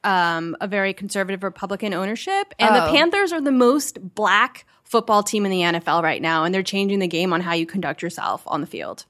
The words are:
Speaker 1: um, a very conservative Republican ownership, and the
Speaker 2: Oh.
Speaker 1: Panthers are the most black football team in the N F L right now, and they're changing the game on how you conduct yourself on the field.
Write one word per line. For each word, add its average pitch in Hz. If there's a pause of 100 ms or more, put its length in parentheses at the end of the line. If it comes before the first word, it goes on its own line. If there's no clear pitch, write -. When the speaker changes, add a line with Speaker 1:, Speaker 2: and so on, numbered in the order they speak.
Speaker 1:
um, 170
a 208
very 196
conservative 190
Republican 196
ownership, 233
and 220
the -
Speaker 2:
Oh. 311
Speaker 1:
Panthers 339
are 320
the 277
most 247
black 214 (160)
football 214
team 208
in 196
the 185
N 170
F 170
L 165
right 160
now, 160
and 175
they're 190
changing 196
the 185
game 170
on 165
how 175
you 165
conduct 165
yourself -
on 151
the 160
field. -